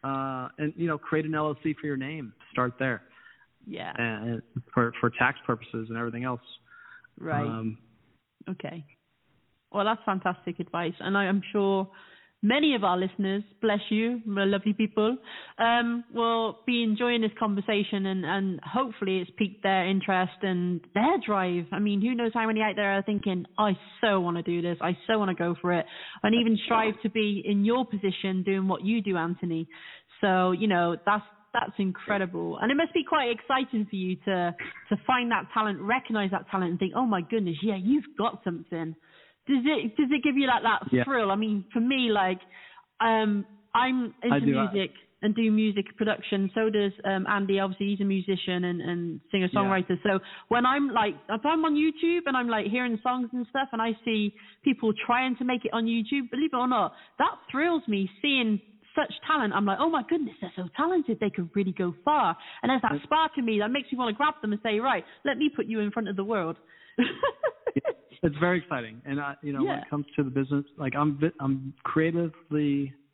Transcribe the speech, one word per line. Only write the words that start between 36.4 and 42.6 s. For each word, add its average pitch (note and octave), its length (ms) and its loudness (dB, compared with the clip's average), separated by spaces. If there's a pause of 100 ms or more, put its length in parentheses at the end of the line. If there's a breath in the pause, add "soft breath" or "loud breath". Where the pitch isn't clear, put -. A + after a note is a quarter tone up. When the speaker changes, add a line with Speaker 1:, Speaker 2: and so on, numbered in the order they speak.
Speaker 2:
talent, F#3 180 0
and F3+ 100 -2
think, F#3+ 160 0
"Oh B3+ 120 2
my G3 140 2
goodness, F3 420 -2
yeah, G#3 140 0
you've A3+ 280 2 (100)
got G#3 280 -2
something." E3 520 -6 (520 soft breath)
Does C4 160 2
it, C4 320 0
does C#4 160 2
it C#4+ 120 2
give C#4+ 120 2
you, C#4 100 4
like, B3 180 2
that A3 280 0
Speaker 1:
Yeah. - 140 4
Speaker 2:
thrill? A#3 260 2
I G3 60 2
mean, G#3+ 340 0
for B3 80 -2
me, B3 320 2
like, F#3 300 2 (580 loud breath)